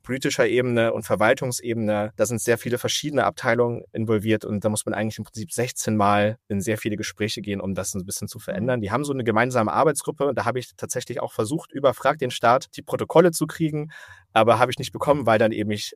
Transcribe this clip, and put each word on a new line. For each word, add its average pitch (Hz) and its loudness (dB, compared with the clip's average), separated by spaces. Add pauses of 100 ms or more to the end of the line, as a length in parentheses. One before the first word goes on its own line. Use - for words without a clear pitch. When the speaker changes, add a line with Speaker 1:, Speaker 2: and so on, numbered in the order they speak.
Speaker 1:
politischer 131 0
Ebene 117 2
und 107 -6
Verwaltungsebene. 110 0
Da 110 2
sind 113 -2
sehr 117 2
viele 120 -2
verschiedene 135 -2
Abteilungen 120 0
involviert 110 0
und 104 -2
da 107 2
muss 107 -2
man 110 -4
eigentlich 107 -4
im 107 -8
Prinzip - -12
sechzehn 120 -2
Mal 104 4 (100)
in 101 -2
sehr 104 -2
viele 104 -4
Gespräche 104 -6
gehen, 98 -4
um 95 -4
das 92 -6
ein 95 -6
bisschen 98 -8
zu 113 -14
verändern. 120 -2
Speaker 2:
Mhm. - -4
Speaker 1:
Die 98 -4
haben 139 -2
so 143 -2
eine 131 -4
gemeinsame 113 2
Arbeitsgruppe 143 0
und 139 0
da 101 -2
habe 123 -2
ich 123 -10
tatsächlich 123 -8
auch 120 -6
versucht, 117 -4
über 135 4
Frag 143 0
den 127 -2
Staat 123 4 (100)
die - -14
Protokolle 160 4
zu 160 -2
kriegen, 151 -4 (400)
aber 113 6
habe 123 4
ich - -6
nicht 127 -8
bekommen, 139 0
weil 110 6
dann 110 4
eben 107 -2
ich - -8